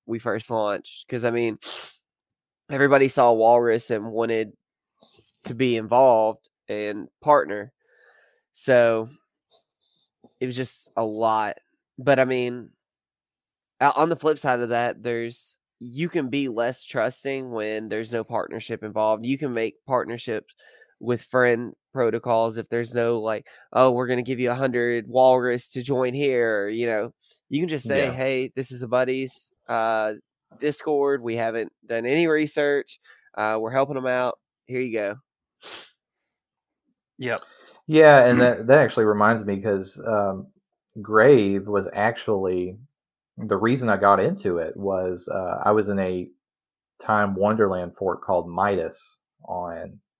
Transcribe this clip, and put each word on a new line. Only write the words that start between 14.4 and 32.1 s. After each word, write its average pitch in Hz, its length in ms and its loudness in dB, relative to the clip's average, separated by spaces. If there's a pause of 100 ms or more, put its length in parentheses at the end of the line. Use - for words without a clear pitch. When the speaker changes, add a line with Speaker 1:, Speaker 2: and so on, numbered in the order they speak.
Speaker 1:
of 120 80 -4
that, 120 340 -2
there's, 120 560 -8 (220)
you 127 280 -8
can 147 200 -2
be 139 200 -2
less 117 360 -4
trusting 131 640 -6
when 110 380 -6
there's 110 240 -6
no 113 120 -4
partnership 110 600 -8
involved. 107 420 -2
You 135 100 -2
can 135 160 -6
make 113 320 -6
partnerships 117 680 -8 (460)
with 117 220 -4
friend 123 520 0 (180)
protocols 113 640 0
if 113 120 -10
there's 117 260 -6
no, 117 260 0
like, 107 280 -6 (240)
"Oh, 131 180 6
we're 123 160 0
gonna 123 160 -2
give 123 180 -6
you 120 100 0
a 120 40 -2
hundred 120 540 -2
walrus 127 640 4
to 127 100 -8
join 127 320 -2
here," 120 540 0
you 113 180 -4
know. 110 260 -2 (360)
You 143 120 -2
can 180 80 -2
just 151 180 -6
say, 139 200 0
Speaker 2:
Yeah. 123 60 -4
Speaker 1:
"Hey, 131 420 -4
this 131 160 -6
is 127 120 -12
a 123 60 -8
buddy's, 127 640 -2 (160)
uh, 113 460 -2 (440)
Discord. 143 640 -2
We 117 140 -6
haven't 113 360 -4 (120)
done 117 220 -6
any 160 220 2